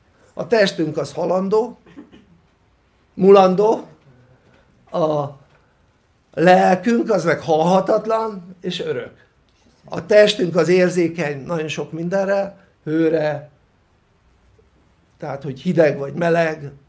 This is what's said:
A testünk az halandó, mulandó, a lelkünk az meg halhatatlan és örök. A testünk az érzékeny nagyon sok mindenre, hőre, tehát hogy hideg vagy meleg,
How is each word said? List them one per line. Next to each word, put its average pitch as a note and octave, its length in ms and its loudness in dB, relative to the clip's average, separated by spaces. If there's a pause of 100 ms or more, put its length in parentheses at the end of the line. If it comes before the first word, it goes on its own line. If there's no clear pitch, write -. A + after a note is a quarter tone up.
(340)
A D3+ 120 -10
testünk F#3+ 500 0
az C#3+ 160 -6
halandó, F#3+ 640 -2 (1400)
mulandó, G3 720 4 (1080)
a D3+ 360 -2 (1080)
lelkünk F#3+ 760 4
az F3+ 140 0
meg D3+ 160 0
halhatatlan F#3+ 1200 0
és F3+ 200 -8
örök. C#3 460 -10 (580)
A E3 220 -12
testünk G3 500 4
az D#3+ 120 2
érzékeny E3+ 760 0
nagyon D#3+ 240 -6
sok D3+ 240 -10
mindenre, G3 760 -4 (160)
hőre, D#3 640 -2 (1700)
tehát C#3 240 -10
hogy C#3 180 -10
hideg E3 380 2
vagy C#3 160 -8
meleg, D#3+ 580 -2 (160)